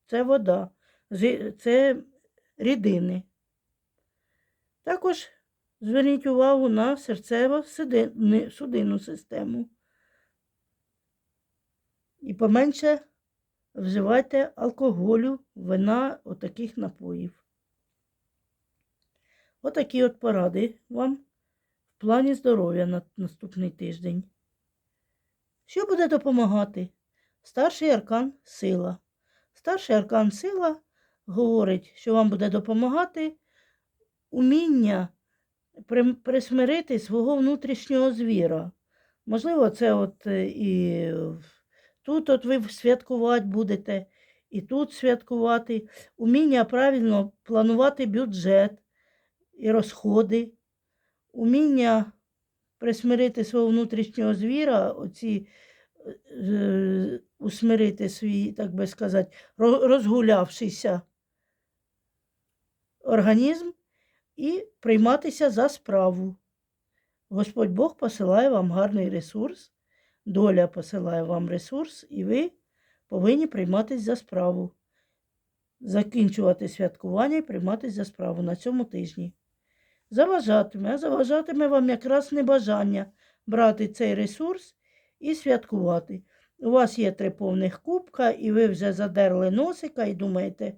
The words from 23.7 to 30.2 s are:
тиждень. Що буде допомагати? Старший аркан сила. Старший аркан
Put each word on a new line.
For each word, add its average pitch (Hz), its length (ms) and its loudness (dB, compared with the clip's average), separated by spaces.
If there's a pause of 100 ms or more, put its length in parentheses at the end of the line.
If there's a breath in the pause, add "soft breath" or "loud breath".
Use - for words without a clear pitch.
тиждень. 175 540 -8 (1400)
Що - 200 -4
буде 349 220 2
допомагати? 208 800 0 (540)
Старший 311 480 -2
аркан 240 520 0
сила. 180 560 -6 (540)
Старший 339 440 -2
аркан 214 340 2